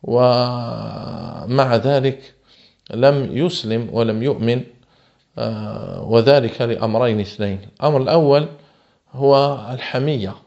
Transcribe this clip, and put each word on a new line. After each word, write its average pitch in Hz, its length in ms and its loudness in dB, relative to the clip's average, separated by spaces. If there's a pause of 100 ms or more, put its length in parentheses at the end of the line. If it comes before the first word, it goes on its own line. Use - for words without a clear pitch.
ومع 120 1700 0
ذلك 135 580 0 (600)
لم 131 440 2
يسلم 117 540 -4
ولم 113 320 0
يؤمن، 123 380 0 (760)
آه، 107 680 -8
وذلك 117 540 4
لأمرين 113 580 0
اثنين. 101 400 -6 (200)
الأمر 143 220 2
الأول 147 460 4 (640)
هو 139 460 2 (120)
الحمية 127 640 -4 (120)